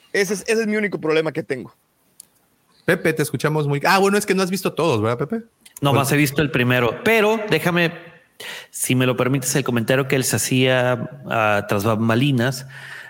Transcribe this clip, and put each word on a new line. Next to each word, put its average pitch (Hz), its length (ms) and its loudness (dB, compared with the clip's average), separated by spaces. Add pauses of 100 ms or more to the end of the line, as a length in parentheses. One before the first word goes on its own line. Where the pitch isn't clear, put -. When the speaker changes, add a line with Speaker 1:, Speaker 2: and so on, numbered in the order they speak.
(120)
Speaker 1:
ese 196 220 0
es, 190 140 -6
ese 226 140 0
es 220 60 -2
mi 214 100 0
único 196 220 -2
problema 160 320 0
que 143 120 -6
tengo. 123 320 -8 (1080)
Speaker 2:
Pepe, 165 280 2
te 151 100 0
escuchamos 147 440 -2
muy, 143 160 -2
ah, 180 140 4
bueno, 196 180 4
es 202 120 0
que 185 80 2
no 190 80 2
has 180 80 -2
visto 190 200 -2
todos, 135 300 0
¿verdad, 117 160 0
Pepe? - 200 -4 (440)
Speaker 3:
No, 143 80 2
Speaker 2:
Bueno. 135 60 2
Speaker 3:
más 135 160 2
he 147 60 2
visto 151 260 2
el 139 80 -2
primero, 123 520 2
pero 220 460 2
déjame, 170 420 0 (800)
si - 240 -4
me 127 140 2
lo 127 100 0
permites, 135 380 0
el 135 80 0
comentario 131 440 0
que 139 80 0
él 131 80 0
se - 120 -2
hacía, 127 880 0
ah, 107 420 0
tras 101 160 0
bambalinas. 117 840 0 (420)